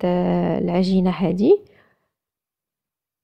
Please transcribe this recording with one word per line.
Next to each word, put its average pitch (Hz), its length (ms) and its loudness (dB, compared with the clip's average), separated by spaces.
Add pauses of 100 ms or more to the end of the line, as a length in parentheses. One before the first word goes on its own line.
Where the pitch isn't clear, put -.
آه، 175 560 0
العجينه 185 500 0
هادي، 180 500 2 (1600)